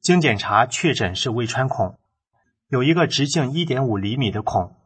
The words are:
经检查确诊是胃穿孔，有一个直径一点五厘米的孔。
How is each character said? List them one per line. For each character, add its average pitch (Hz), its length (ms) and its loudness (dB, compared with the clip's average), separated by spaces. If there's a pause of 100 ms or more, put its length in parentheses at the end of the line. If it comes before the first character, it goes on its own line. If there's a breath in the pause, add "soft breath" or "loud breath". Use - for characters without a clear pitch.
经 175 200 4
检 120 180 2
查 104 260 2
确 131 300 0
诊 98 180 -2
是 117 180 -4
胃 117 140 -2
穿 127 220 -2
孔， 104 320 -4 (680)
有 127 160 0
一 160 100 4
个 165 140 2
直 143 180 0
径 139 240 0
一 165 140 -2
点 135 200 -2
五 113 120 0
厘 101 200 -2
米 123 140 0
的 104 120 -6
孔。 - 440 -2